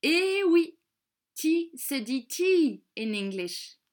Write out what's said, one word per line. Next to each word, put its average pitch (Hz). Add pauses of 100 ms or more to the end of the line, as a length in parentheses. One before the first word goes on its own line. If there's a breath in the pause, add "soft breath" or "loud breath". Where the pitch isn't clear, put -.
Eh 381
oui, 330 (580)
T 330
se -
dit 247
tea 339 (140)
in 220
English. 190 (120)